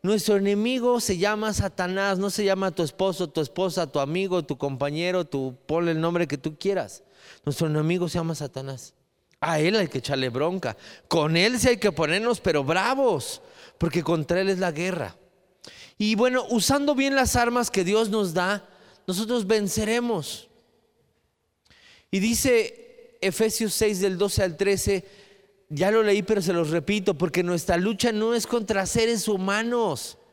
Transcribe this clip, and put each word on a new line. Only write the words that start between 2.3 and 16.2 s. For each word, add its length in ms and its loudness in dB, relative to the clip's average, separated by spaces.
llama 260 0
tu 120 -2
esposo, 440 -2
tu 140 -4
esposa, 500 -4
tu 80 0
amigo, 460 -2
tu 120 -6
compañero, 680 -2
tu, 400 -4
ponle 260 0
el 80 0
nombre 280 0
que 100 -4
tú 200 -8
quieras. 460 -4
Nuestro 240 -2
enemigo 400 0
se 120 -4
llama 160 -2
Satanás. 580 -10
A 180 0
él 160 2
hay 120 2
que 100 -8
echarle 320 -2
bronca. 480 -4
Con 260 2
él 240 2
sí 100 4
hay 80 4
que 140 2
ponernos, 480 0
pero 240 0
bravos, 760 0
porque 240 0
contra 360 0
él 100 0
es 100 0
la 120 0
guerra. 460 -6
Y 180 2
bueno, 360 2